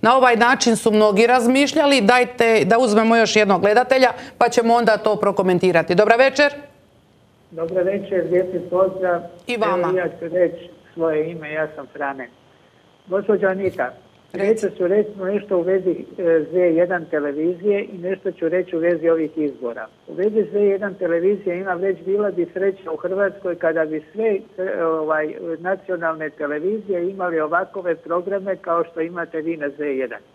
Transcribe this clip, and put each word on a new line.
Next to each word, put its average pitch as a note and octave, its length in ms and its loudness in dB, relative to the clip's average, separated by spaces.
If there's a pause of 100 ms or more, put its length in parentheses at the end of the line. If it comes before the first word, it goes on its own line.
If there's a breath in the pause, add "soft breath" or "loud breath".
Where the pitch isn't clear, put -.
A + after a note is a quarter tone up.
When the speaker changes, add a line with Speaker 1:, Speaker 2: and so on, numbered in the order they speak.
Speaker 1:
Na A#3+ 160 4
ovaj B3 180 6
način A#3+ 400 4
su G#3+ 160 2
mnogi G#3+ 360 4
razmišljali. C4 720 4
Dajte A#3 640 4
da A3 140 4
uzmemo A3+ 360 4
još A3+ 200 2
jednog G3 260 4
gledatelja, B3 480 4 (280 loud breath)
pa A#3+ 120 4
ćemo A#3 240 2
onda A3+ 240 4
to G#3+ 180 0
prokomentirati. F#3 800 2
Dobra G#3+ 200 6
večer. C4+ 380 4 (1000)
Speaker 2:
Dobra E3+ 300 -4
večer, F#3+ 500 -2
lijepi F3+ 280 0 (100)
pozdrav. F#3 520 0 (260)
Speaker 1:
I B3 100 -4
vama. F3+ 320 0
Speaker 2:
Evo, F#3 80 0
ja F3 100 -2
ću E3 200 -10
reći E3+ 420 -2 (240)
svoje D#3+ 380 -2
ime, D#3 220 -12
ja D#3 220 -4
sam C#3+ 180 -14
Frane. C#3 360 -8 (760 soft breath)
Gospođo G3 400 0
Anita, F#3 460 -2 (400)
Speaker 1:
Reci. G#3+ 320 0
Speaker 2:
nešto - 120 -4
ću F3+ 100 0
reći G#3 220 2 (100)
nešto G3 380 -2
u F3 40 2
vezi, F3+ 440 -2 (120)
e, E3 340 2
Z E3+ 40 -6
jedan F3 500 2
televizije E3+ 800 -2
i G3 140 -14
nešto F#3 340 -6
ću E3 180 -4
reći F3+ 260 -2
u E3 40 -2
vezi E3 300 0
ovih D#3+ 280 0
izbora. A#2+ 500 -6 (200)
U D#3+ 60 -14
vezi G#3 380 -2
Z G3+ 40 -8
jedan G3+ 380 0
televizije F3+ 680 -2
ima F#3+ 140 -6
već F3+ 280 -2
bila G3 300 -2
bi E3+ 220 -4
sreća F#3+ 380 -4
u D#3 60 -6
Hrvatskoj F#3+ 580 -4
kada E3 300 -2
bi D#3 260 -8
sve, G#3+ 280 -2 (180)
e, F#3 260 -4
ovaj, D#3 520 -2 (240)
nacionalne E3+ 680 -4
televizije F3 800 -4
imali F3+ 300 -4
ovakove F3 560 -2
programe F#3 600 -4
kao E3+ 280 -2
što E3 180 -8
imate E3 400 -8
vi E3 160 -6
na D3 120 -6
Z C#3 100 -14
jedan. C3 400 -6 (160)